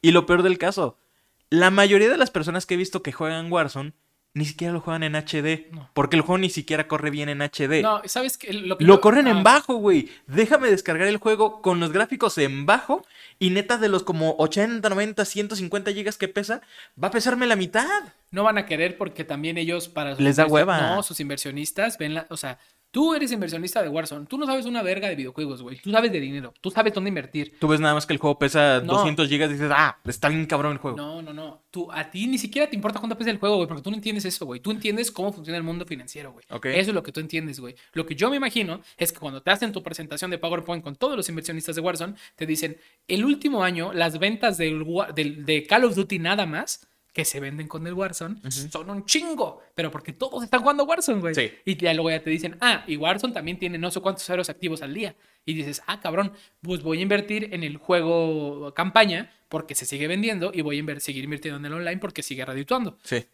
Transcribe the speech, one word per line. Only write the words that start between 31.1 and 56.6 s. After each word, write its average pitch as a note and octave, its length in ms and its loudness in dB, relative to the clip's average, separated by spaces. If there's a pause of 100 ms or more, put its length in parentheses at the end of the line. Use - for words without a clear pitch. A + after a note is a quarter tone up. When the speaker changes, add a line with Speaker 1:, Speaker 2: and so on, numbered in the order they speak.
Speaker 2:
no, D3+ 120 -14
no. D#3 360 -14
Tú, F3+ 220 -8
a D#3 180 -8
ti G3 160 -4
ni C4 120 0
siquiera C#4+ 320 -2
te - 40 -8
importa G#3 240 -4
cuánto A3+ 200 -6
pesa A#3 120 -2
el G3+ 80 -4
juego, G#3 180 2
güey, F3 120 0
porque D3 140 -8
tú F#3+ 80 -8
no G#3+ 60 -4
entiendes G#3 280 -4
eso, F3+ 220 -6
güey. B2 140 -10
Tú G3+ 100 -8
entiendes A3 400 -2
cómo G3 220 -4
funciona E3+ 260 -8
el E3 40 -4
mundo E3+ 220 -6
financiero, C#3 480 -14
güey. - 180 -20
Speaker 1:
Ok. A#2+ 160 -8
Speaker 2:
Eso F#3 240 0
es G#3+ 40 -2
lo F3+ 80 0
que C#3+ 100 -12
tú D#3 80 -10
entiendes, D#3 400 -8
güey. B2 140 -14 (180)
Lo D#3+ 140 -6
que D#3+ 80 -8
yo F#3+ 160 0
me C#4+ 60 -2
imagino A3 440 -4 (160)
es - 160 0
que - 60 -14
cuando C3+ 240 -12
te - 80 -2
hacen G#3 220 0
tu F#3+ 100 -8
presentación D#3+ 480 -8
de E3+ 80 -4
PowerPoint E3+ 440 -4
con C#3+ 140 -10
todos C4+ 200 -2
los G3+ 120 -4
inversionistas D#3+ 480 -6
de E3 60 -4
Warzone, F3 320 -4 (200)
te D#3+ 120 -8
dicen, D#3 320 -4 (300)
"El F#3+ 180 0
último C#4+ 360 0
año, F3+ 300 -2
las E3 260 0
ventas G#3 400 0
del D#3 240 0
Wa-, E3 300 -4
del, D3 320 -4
de D3+ 220 0
Call A#3+ 180 6
of A3 120 2
Duty G3 220 -2
nada F#3 280 0
más, E3 400 -8 (260)
que D#3+ 120 -4
se - 160 -4
venden D3 260 -10
con D#3 200 -10
el F3+ 80 -8
Warzone, F#3 460 -6
Speaker 1:
Ujú. C3 100 -10 (200)
Speaker 2:
son E3 200 -10
un G3+ 160 -8
chingo". D#4 560 -2 (120)
Pero D#3+ 160 -4
porque D3+ 220 -12
todos B3+ 320 -8
están B3 160 2
jugando C#4+ 240 2
Warzone, C#4+ 360 0
güey. E3 140 -2
Speaker 1:
Sí. B2 160 0 (140)
Speaker 2:
Y F#3+ 120 -2
ya E3 180 2
luego D#3+ 160 0
ya D#3+ 120 -2
te E3 80 -8
dicen, E3 300 -4
"Ah, A#3 260 2
y D#3 100 -4
Warzone F#3+ 360 0
también F3 260 -6
tiene F3 200 -6
no F3 120 -4
sé F3+ 100 -6
cuántos F#3+ 240 -2
ceros F3+ 260 -4
activos D#3+ 320 -6
al C#3 100 -10
día". F#3+ 220 -8 (320)
Y D#3+ 80 -4
dices, D3 320 -6
"Ah, G#3 140 -6
cabrón, F#3+ 320 -2 (280)